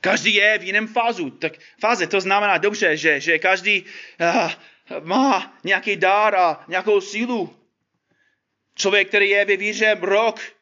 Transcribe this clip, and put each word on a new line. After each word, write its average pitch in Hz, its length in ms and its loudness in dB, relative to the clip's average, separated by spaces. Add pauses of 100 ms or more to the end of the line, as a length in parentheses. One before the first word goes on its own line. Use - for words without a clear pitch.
Každý 196 320 -2
je 208 240 2
v 196 60 -8
jiném 208 240 -4
fázu. 220 420 -2
Tak 156 220 -8 (280)
fáze, 214 280 0
to 190 140 0
znamená 196 360 0
dobře, 185 400 0
že, 147 220 2
že 160 200 0
každý, 185 460 0 (340)
ah, 170 300 2 (540)
má 220 600 0
nějaký 196 320 -2
dar 196 400 2
a 170 320 2
nějakou 190 340 0
sílu. 214 540 -6 (1200)
Člověk, 196 320 0
který 202 220 2
je 202 160 2
ve 196 120 0
víře 214 440 0
rok 208 380 0 (220)